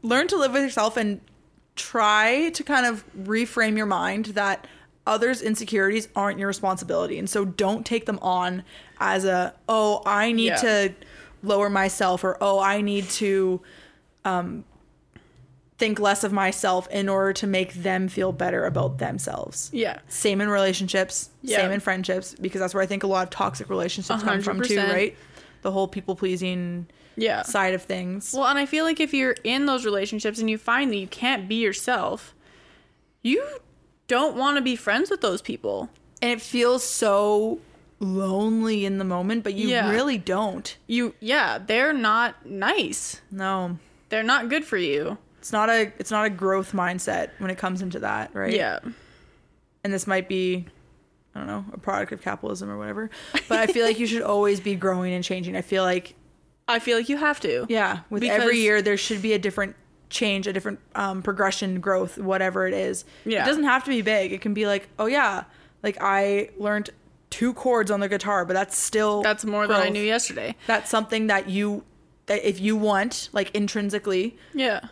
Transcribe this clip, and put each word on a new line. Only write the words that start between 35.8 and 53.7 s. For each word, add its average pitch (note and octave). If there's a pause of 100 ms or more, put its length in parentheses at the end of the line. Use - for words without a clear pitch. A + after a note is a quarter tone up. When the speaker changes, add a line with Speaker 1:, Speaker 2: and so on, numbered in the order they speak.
Speaker 1:
And A#3+
it A3+
feels B3
so G#3 (400)
lonely G3+
in G3
the F#3+
moment, F#3
but G3+
you A3
Speaker 2:
Yeah. A#3
Speaker 1:
really B3
don't. F#3+ (100)
Speaker 2:
You, A#3+
yeah, G#3+
they're A3+
not A3+
nice. G#3 (100)
Speaker 1:
No. F#3+ (320)
Speaker 2:
They're A3
not A#3+
good D4+
for -
you. D#3+ (200)
Speaker 1:
It's -
not A3
a, A3
it's -
not G#3+
a G#3+
growth F#3+
mindset F3+
when F#3+
it F#3
comes F#3
into F3+
that, G#2+
right? G2
Speaker 2:
Yeah. C#3+ (1040)
Speaker 1:
And G3
this F#3+
might F#3+
be, F3+ (680)
I G#3+
don't -
know, G3+
a -
product G3
of G3+
capitalism G3
or G3+
whatever. G#3 (380)
But A3
I A3
feel A#3